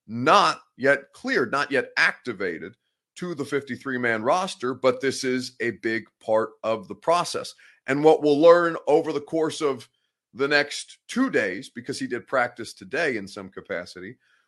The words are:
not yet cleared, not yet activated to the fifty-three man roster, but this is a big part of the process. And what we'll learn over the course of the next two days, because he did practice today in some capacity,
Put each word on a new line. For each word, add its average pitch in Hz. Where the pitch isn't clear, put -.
not 151
yet 139
cleared, 196
not 139
yet 123
activated 98
to 180
the 139
fifty-three 127
man 117
roster, 151
but 127
this 131
is 127
a 117
big 113
part 110
of 107
the 101
process. -
And 139
what 156
we'll 147
learn 170
over 151
the 147
course 156
of 135
the 135
next 147
two 254
days, 120
because 120
he 135
did 123
practice 120
today 127
in 98
some 95
capacity, 92